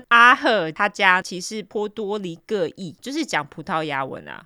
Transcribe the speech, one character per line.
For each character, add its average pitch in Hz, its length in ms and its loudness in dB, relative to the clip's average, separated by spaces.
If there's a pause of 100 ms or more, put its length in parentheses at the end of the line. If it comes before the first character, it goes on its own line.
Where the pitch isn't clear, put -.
阿 240 240 8
赫 226 380 0
他 202 160 -2
家 190 340 2
其 180 200 -10
实 214 220 -10
波 208 240 -6
多 202 300 -6
黎 180 300 -10
各 190 220 -2
裔， 180 320 -12
就 254 100 -10
是 294 140 -4
讲 147 220 -4
葡 - 140 -18
萄 160 220 -6
牙 139 200 -4
文 85 240 -12
啊。 65 180 -16